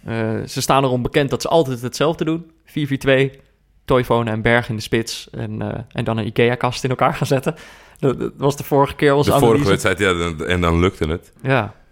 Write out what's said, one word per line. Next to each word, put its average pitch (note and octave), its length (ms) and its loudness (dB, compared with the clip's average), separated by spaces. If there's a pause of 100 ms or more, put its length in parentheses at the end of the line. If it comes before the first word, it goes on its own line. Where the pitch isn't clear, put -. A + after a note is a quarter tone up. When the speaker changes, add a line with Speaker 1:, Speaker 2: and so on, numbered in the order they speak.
Speaker 1:
Eh, A2+ 240 -4 (180)
ze - 140 -8
staan C3+ 220 2
erom B2+ 180 0
bekend C#3 280 0
dat A#2+ 120 -4
ze - 60 -4
altijd C3 340 0
hetzelfde D3+ 440 -2
doen. E3 260 -4 (140)
Vier D3 220 -6
vier C#3 120 -4
twee, C3+ 400 2 (460)
Toivonen A#2 480 2
en A2 80 -4
Berg A#2 280 2
in A2 60 -4
de G#2+ 60 -8
spits. - 500 -4
En, G#2+ 300 -10
eh, G#2 180 -6 (120)
en A#2+ 120 -6
dan A2+ 140 -2
een G#2+ 80 -4
Ikea-kast A#2+ 580 0
in C3 60 -2
elkaar C3 240 0
gaan C#3 140 -4
zetten. D3 280 0 (440)
Dat, B2 200 0
dat A2+ 180 -4
was C#3 200 0
de - 60 -10
vorige C#3 320 2
keer D3 180 2
onze C#3 180 2
Speaker 2:
De B2 80 4
vorige B2+ 80 6 (160)
Speaker 1:
analyse. G2+ 60 2
Speaker 2:
wedstrijd, F#2+ 300 0
ja, F#2+ 140 4
dan, E2+ 340 -2
en F2+ 140 0
dan E2+ 180 2
lukte F2 280 0
het. E2 340 -6
Speaker 1:
Ja. C3 320 -2 (180)